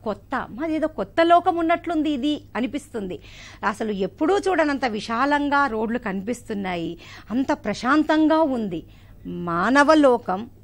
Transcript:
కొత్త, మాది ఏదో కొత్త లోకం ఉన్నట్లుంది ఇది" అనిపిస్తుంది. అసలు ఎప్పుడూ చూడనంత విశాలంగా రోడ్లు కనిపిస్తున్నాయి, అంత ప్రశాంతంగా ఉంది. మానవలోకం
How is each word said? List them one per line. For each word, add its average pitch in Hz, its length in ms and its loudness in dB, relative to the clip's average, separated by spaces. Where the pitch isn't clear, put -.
కొత్త, 226 460 -6
మాది 302 240 -4
ఏదో 311 120 0
కొత్త 220 360 -8
లోకం 339 340 4
ఉన్నట్లుంది 330 540 0
ఇది" 294 320 -2
అనిపిస్తుంది. 214 600 -6
అసలు 214 240 -4
ఎప్పుడూ 240 460 0
చూడనంత 302 460 0
విశాలంగా 277 840 0
రోడ్లు 226 320 -2
కనిపిస్తున్నాయి, 190 1000 -6
అంత 262 220 0
ప్రశాంతంగా 302 880 2
ఉంది. 226 420 -2
మానవలోకం 226 1200 2